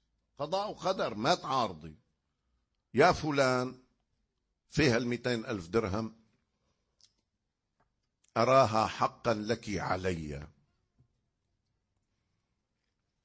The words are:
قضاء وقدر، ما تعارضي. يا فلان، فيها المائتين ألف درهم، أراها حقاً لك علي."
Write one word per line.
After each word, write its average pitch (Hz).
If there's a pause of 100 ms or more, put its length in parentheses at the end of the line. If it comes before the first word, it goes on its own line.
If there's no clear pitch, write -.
(380)
قضاء 190
وقدر، 165
ما 135
تعارضي. 92 (1000)
يا 156
فلان، 131 (880)
فيها 139
المائتين 120
ألف 101
درهم، 110 (2250)
أراها 113
حقاً 120
لك 107
علي." 82 (2750)